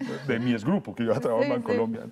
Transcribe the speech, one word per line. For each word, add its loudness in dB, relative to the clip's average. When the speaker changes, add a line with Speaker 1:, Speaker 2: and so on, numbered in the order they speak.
Speaker 1:
de 0
mi 2
exgrupo, 0
que -2
yo 4
trabajaba 2
Speaker 2:
Sí, 0
Speaker 1:
en 0
Speaker 2:
sí. -4
Speaker 1:
Colombia, 0